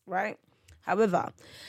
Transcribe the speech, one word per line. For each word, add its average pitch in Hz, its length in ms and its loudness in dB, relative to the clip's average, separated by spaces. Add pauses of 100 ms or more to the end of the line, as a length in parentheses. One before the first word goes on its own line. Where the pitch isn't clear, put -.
right? 190 320 -4 (420)
However, 185 520 2 (360)